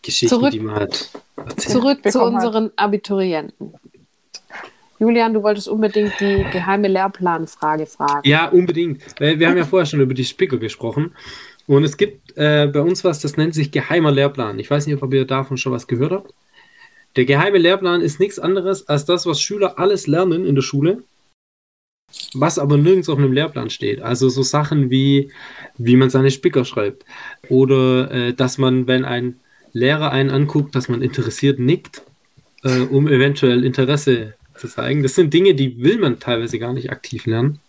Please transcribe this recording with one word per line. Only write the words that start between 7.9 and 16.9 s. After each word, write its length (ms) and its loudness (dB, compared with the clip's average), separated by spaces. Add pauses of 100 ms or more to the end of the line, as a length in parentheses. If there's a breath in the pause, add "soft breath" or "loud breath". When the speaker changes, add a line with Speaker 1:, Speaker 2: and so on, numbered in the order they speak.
Speaker 1:
Ja, 200 2
unbedingt. 520 2 (180 loud breath)
Weil 200 2
wir 100 4
haben 80 2
ja 80 0
vorher 220 2
schon 120 -2
über 140 2
die 120 -4
Spicker 320 -2
gesprochen. 580 -6 (500 loud breath)
Und 200 4
es 120 -4
gibt, 400 -4
äh, 340 2
bei 100 0
uns 220 0
was, 160 0
das 160 -6
nennt 200 0
sich 160 0
geheimer 400 0
Lehrplan. 480 0
Ich 100 -10
weiß 160 0
nicht, 160 -4
ob 100 -4
ihr 140 2
davon 320 -4
schon 140 -4
was 160 -6
gehört 240 -2
habt. 220 -6 (840 soft breath)